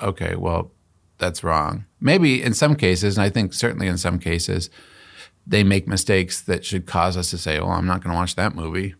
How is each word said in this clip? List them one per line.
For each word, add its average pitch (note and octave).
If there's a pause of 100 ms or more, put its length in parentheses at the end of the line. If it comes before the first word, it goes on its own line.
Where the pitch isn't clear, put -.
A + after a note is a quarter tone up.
Okay, F2+
well, F2 (460)
that's F2+
wrong. D#2+ (160)
Maybe D3
in A#2
some D3+
cases, G2
and G#2
I G2+
think G2
certainly A#2
in F2+
some F2+
cases, E2+ (760)
they G#2
make G2
mistakes F#2+
that -
should F#2
cause F2+
us F2
to F2
say, D#2
"Well, F2+
I'm F2
not F2+
gonna E2+
watch F2+
that G2
movie." F2